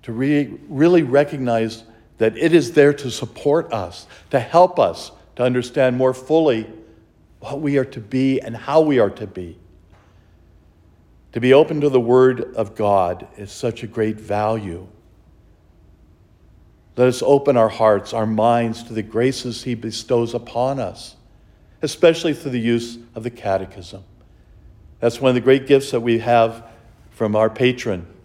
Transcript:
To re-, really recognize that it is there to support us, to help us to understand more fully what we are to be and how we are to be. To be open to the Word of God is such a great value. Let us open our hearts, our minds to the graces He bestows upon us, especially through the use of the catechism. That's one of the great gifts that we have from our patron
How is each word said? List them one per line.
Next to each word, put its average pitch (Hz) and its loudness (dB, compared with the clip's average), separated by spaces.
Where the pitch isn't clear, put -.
To 117 -12
re-, 139 -2
really 160 4
recognize 127 0
that 110 0
it 156 0
is 143 4
there 147 6
to 131 -8
support - -4
us, 90 -10
to 135 0
help 175 2
us 90 -2
to 123 -2
understand 127 0
more 131 2
fully 127 0
what 143 -10
we 143 -2
are 131 0
to 127 -12
be 131 -2
and 117 -12
how 143 2
we 151 2
are 104 4
to 104 -10
be. 90 -14
To - -8
be 127 4
open 156 4
to 147 0
the 131 2
Word 127 2
of 107 -6
God 95 0
is 101 -16
such 117 -8
a - -14
great 110 -4
value. 101 -6
Let 123 4
us 123 0
open 139 4
our 110 4
hearts, 107 2
our 110 -2
minds 113 0
to 117 -14
the 110 -4
graces 120 -4
He 123 -6
bestows 117 -4
upon 123 -4
us, - -12
especially 160 2
through 143 -10
the 123 -4
use 117 -2
of 113 -12
the 117 -8
catechism. 98 -8
That's 117 -2
one 135 2
of 123 2
the 123 2
great 135 2
gifts 135 4
that 120 -2
we 117 0
have 113 2
from 107 -2
our 110 4
patron 117 -2